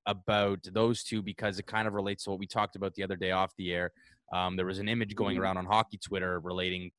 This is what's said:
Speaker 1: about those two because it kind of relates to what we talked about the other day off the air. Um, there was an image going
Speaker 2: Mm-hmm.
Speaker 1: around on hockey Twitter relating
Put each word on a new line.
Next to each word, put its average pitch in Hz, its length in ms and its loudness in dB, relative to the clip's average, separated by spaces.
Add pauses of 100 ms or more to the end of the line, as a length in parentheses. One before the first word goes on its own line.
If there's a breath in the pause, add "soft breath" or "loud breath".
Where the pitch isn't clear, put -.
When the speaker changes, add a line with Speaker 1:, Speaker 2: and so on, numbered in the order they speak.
Speaker 1:
about 101 560 4 (120)
those 113 300 4
two 107 200 -2
because 101 360 -2
it 101 80 -8
kind 110 220 0
of 101 60 -2
relates 101 300 -2
to 101 60 -4
what 98 80 -2
we 98 80 -6
talked 107 300 -2
about 95 180 -4
the 98 80 -6
other 95 140 -2
day 92 160 0
off 92 240 2
the 90 160 -2
air. 87 180 0 (420)
Um, 92 240 0
there 92 100 0
was 95 140 -4
an 104 80 -4
image 113 260 -2
going 101 220 0
Speaker 2:
Mm-hmm. 90 60 0
Speaker 1:
around 95 140 0
on 90 100 -4
hockey 107 320 2
Twitter 92 420 -2
relating 90 580 -2